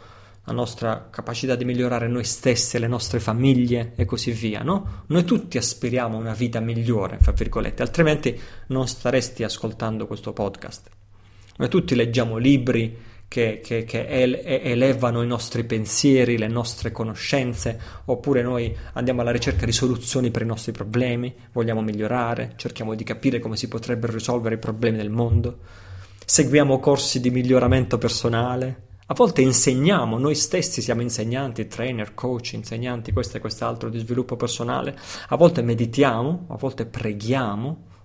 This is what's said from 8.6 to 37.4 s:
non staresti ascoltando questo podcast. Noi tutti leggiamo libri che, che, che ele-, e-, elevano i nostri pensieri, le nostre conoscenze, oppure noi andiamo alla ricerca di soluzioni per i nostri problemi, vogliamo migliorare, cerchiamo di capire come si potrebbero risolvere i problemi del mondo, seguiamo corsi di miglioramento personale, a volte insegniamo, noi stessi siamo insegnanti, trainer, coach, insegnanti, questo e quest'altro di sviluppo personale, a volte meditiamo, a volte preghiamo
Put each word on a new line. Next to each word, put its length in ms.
non 200
staresti 560
ascoltando 640
questo 260
podcast. 580
Noi 120
tutti 260
leggiamo 440
libri 580
che, 340
che, 220
che 240
ele-, 340
e-, 300
elevano 500
i 40
nostri 360
pensieri, 720
le 120
nostre 420
conoscenze, 920
oppure 360
noi 340
andiamo 260
alla 100
ricerca 360
di 60
soluzioni 600
per 100
i 40
nostri 260
problemi, 600
vogliamo 280
migliorare, 760
cerchiamo 400
di 80
capire 340
come 180
si 120
potrebbero 460
risolvere 420
i 20
problemi 380
del 140
mondo, 480
seguiamo 560
corsi 400
di 100
miglioramento 680
personale, 920
a 40
volte 280
insegniamo, 760
noi 160
stessi 460
siamo 220
insegnanti, 640
trainer, 460
coach, 380
insegnanti, 600
questo 240
e 40
quest'altro 500
di 80
sviluppo 380
personale, 600
a 80
volte 260
meditiamo, 880
a 80
volte 300
preghiamo 960